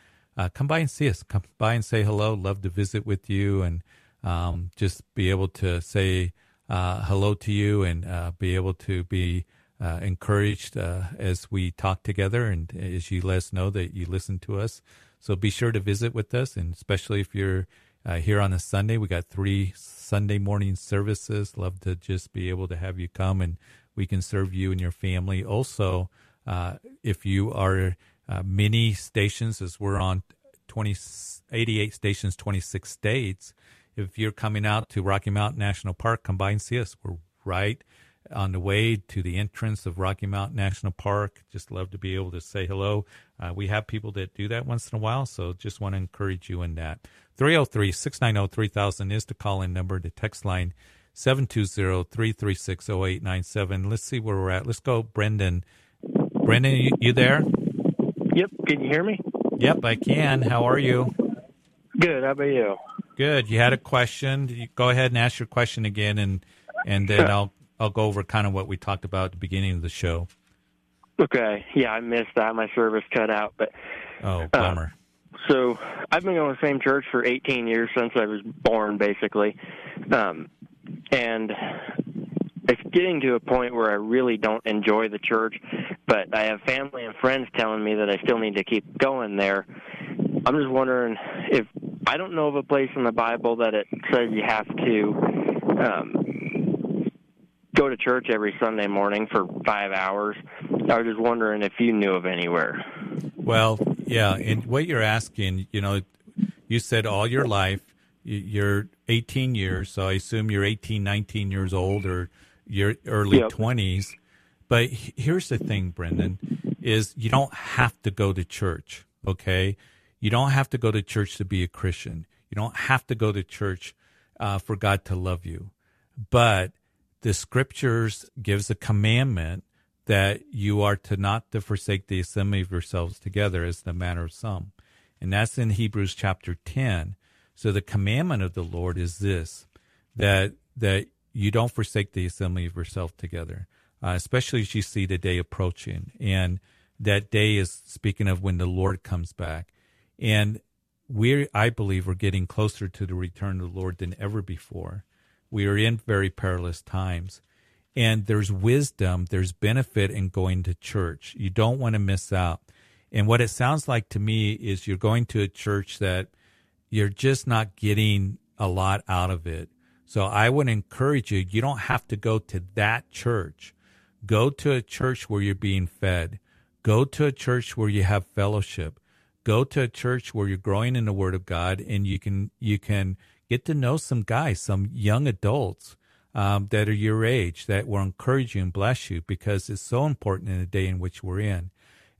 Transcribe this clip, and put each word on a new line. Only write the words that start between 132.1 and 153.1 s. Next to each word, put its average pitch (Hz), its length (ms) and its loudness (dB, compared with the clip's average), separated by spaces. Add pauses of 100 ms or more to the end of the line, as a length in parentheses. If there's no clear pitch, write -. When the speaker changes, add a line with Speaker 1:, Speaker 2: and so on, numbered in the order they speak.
Speaker 1:
assembly 98 420 0
of 92 100 -4
yourselves 87 480 -4
together, 95 440 0
as 85 180 -4
the 90 120 -8
manner 87 300 -4
of 80 100 -8
some. 98 380 -8 (480)
And 92 120 -4
that's 107 280 0
in 113 120 2
Hebrews 101 440 0
chapter 92 400 -4 (100)
ten. 95 500 -2 (380)
So - 180 -2
the 98 100 0
commandment 113 600 0
of 90 120 -2
the 90 100 -6
Lord 87 340 -4
is 87 220 -2
this, 92 480 -2 (480)
that, 101 380 2 (220)
that 101 320 2 (240)
you 104 200 0
don't 117 200 2
forsake 101 420 -2
the 90 120 -2
assembly 90 400 -2
of 87 100 -8
yourself 87 420 -6
together, 87 500 -10 (360)
uh, 90 120 0
especially 127 460 0
as 101 120 -6
you 107 80 0
see 95 240 -2
the 90 140 -2
day 90 180 0
approaching. 90 800 -6
And 95 400 0 (400)
that 104 300 2
day 107 260 4
is 95 300 0
speaking - 420 -2
of 92 140 2
when 95 160 0
the 90 80 0
Lord 92 380 0
comes 85 280 -4
back. 82 420 -10 (440)
And 107 420 2 (480)
we're, 131 460 2
I 110 160 4
believe 98 380 -2
we're 92 80 0
getting 95 320 0
closer 107 400 -2
to 92 180 -6
the 90 100 -6